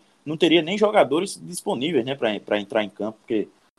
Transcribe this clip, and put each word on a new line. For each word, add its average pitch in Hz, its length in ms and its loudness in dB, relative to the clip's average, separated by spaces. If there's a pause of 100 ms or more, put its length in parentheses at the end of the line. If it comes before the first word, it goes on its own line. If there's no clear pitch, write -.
(240)
não 151 120 -6
teria 165 260 4
nem 185 160 -4
jogadores 196 640 2
disponíveis, 160 640 -2
né, 135 80 -4
pra, 110 260 -2
pra 104 200 -2
entrar 110 220 -2
em 101 80 -6
campo, 107 280 -8
porque 107 300 -2 (300)